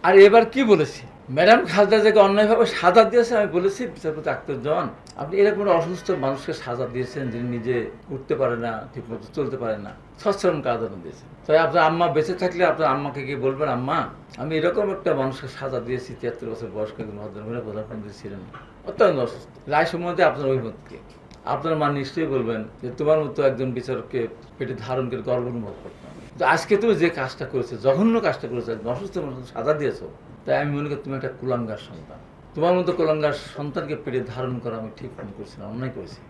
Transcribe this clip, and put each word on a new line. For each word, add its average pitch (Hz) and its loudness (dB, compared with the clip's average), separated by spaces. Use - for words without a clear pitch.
আর 185 8
এবার 208 12
কি 254 0
বলেছি, 180 2
ম্যাডাম 180 6
খালেদা 202 4
জিয়াকে 214 6
অন্যায়ভাবে 208 6
সাজা 185 6
দিয়েছে, 233 4
আমি 208 2
বলেছি, 190 0
বিচারপতি - -6
আখতারুজ্জামান, 135 -4
আপনি 165 -4
এরকম 202 4
একটা 202 2
অসুস্থ 170 0
মানুষকে 139 -2
সাজা 123 -6
দিয়েছেন 123 -6
যিনি 117 -6
নিজে 120 -2
উঠতে 131 -4
পারে 120 0
না, 113 -6
ঠিকমতো 113 -12
চলতে 135 -4
পারে 110 -4
না, 98 -12
সশ্রম 190 0
কারাদণ্ড 117 -2
দিয়েছেন। - -16
তাই 156 6
আপনার 160 4
আম্মা 165 4
বেঁচে 156 0
থাকলে 180 0
আপনার 156 2
আম্মাকে 139 -2
গিয়ে 135 -6
বলবেন, 135 -2
'আম্মা, 127 -2
আমি 156 -4
এরকম 180 0
একটা 170 -2
মানুষকে 131 -4
সাজা 131 -6
দিয়েছি, 120 -6
তিয়াত্তর - -6
বছর 113 -8
বয়স্ক 107 -6
একজন 104 -10
ভদ্রমহিলা 107 -10
প্রধানমন্ত্রী 107 -10
ছিলেন, 98 -12
অত্যন্ত 120 2
অসুস্থ।' - -8
রায় 151 2
সম্বন্ধে 175 -2
আপনার 139 2
অভিমত 117 -2
কি? - -18
আপনার 156 -2
মা 147 2
নিশ্চয়ই 143 -2
বলবেন 117 -2
যে, 123 -8
"তোমার 156 2
মতো 139 -4
একজন 131 0
বিচারককে 120 -4
পেটে 127 -6
ধারণ 123 -4
করে 127 -6
গর্ব 123 -2
অনুভব 120 -6
করতাম। - -16
তো - 0
আজকে 165 4
তুমি 214 2
যে 165 2
কাজটা 135 -6
করেছো, 127 -6
জঘন্য 180 4
কাজটা 143 -2
করেছো, 117 -6
একজন 110 -6
অসুস্থ 190 -6
মানুষকে 131 -8
সাজা 117 0
দিয়েছো, 147 -4
তাই 135 2
আমি 143 -2
মনে 147 -4
করি 143 -4
তুমি 135 -6
একটা 131 -6
কুলাঙ্গার 120 -4
সন্তান। - -18
তোমার 165 2
মতো 180 0
কুলাঙ্গার 156 0
সন্তানকে 147 -8
পেটে 123 -6
ধারণ 127 -6
করা 113 -8
আমি 110 -10
ঠিক - -14
মনে 104 -14
করছি 104 -16
না, 104 -12
অন্যায় 127 -8
করেছি।" - -14